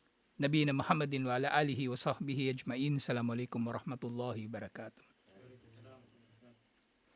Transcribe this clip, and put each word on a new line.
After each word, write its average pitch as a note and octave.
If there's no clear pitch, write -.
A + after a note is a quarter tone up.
Nabiyina D3
Muhammadin C#3
wa B2
ala C#3
alihi C#3
wa B2
sahbihi C3+
ajmain. C3+
Assalamualaikum A#2+
warahmatullahi A#2+
wabarakatuh. A2